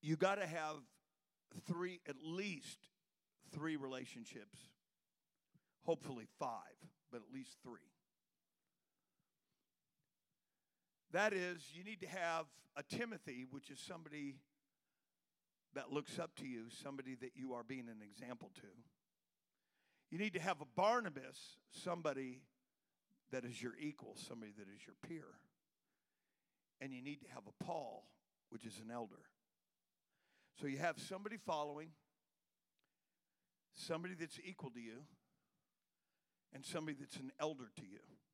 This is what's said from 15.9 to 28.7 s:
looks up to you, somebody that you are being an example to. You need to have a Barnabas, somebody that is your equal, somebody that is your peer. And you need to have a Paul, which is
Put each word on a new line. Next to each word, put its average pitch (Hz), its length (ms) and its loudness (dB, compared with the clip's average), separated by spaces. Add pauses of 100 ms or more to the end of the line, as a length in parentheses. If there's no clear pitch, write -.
looks 147 280 0
up 165 180 -2
to 139 100 -4
you, 120 160 -2 (200)
somebody 135 380 -4
that 127 140 -6
you 127 180 -2
are 120 100 -2
being 123 240 -4
an 110 140 -8
example 113 540 -8
to. - 120 -14 (1400)
You 160 60 -4
need 202 160 4
to 175 60 4
have 165 200 4
a 151 60 -6 (100)
Barnabas, 180 840 4 (140)
somebody 139 680 0 (920)
that 127 140 2
is 113 160 -2
your 120 180 0
equal, 135 360 -4 (120)
somebody 113 300 -6
that 101 100 -8
is 101 180 -12
your 113 100 -16 (120)
peer. 165 200 -4 (1500)
And 135 100 -4
you 127 100 -6
need 139 200 -6
to 127 120 -16
have 120 140 -8
a - 160 -8
Paul, 151 420 -2 (440)
which 113 160 -6
is 104 180 -8